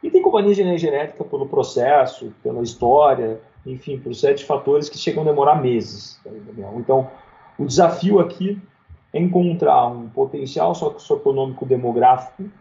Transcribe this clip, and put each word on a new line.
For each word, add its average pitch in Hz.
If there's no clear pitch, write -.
E 330
tem 370
companhias 208
de 196
energia 170
elétrica 147
pelo 135
processo, 123
pela 120
história, 123
enfim, 131
por 123
sete 139
fatores 147
que -
chegam 156
a 156
demorar 147
meses. 110
Então, 131
o 139
desafio 170
aqui 196
é -
encontrar 165
um 120
potencial 143
socioeconômico 135
demográfico 127